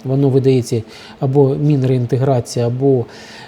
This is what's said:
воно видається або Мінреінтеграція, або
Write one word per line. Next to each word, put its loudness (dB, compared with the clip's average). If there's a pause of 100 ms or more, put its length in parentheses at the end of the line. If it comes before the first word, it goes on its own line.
воно 0
видається 0 (380)
або 2
Мінреінтеграція, -2
або 0 (440)